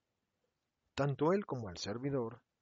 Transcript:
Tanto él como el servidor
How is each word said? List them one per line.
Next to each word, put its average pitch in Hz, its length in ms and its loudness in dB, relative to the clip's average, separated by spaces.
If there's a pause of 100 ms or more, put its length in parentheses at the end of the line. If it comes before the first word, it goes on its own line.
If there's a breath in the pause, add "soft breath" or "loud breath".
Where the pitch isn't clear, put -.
(960)
Tanto 143 360 4
él 202 140 2
como 117 240 -4
el 85 60 -10
servidor 120 680 -4 (200)